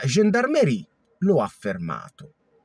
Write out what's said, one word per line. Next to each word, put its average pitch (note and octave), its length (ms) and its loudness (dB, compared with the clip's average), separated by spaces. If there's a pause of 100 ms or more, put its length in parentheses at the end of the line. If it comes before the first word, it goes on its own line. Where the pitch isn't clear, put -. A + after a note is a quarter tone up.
gendarmerie G#3 840 2 (340)
lo F3+ 200 2
ha G#2 60 0
fermato. E2+ 880 -10 (300)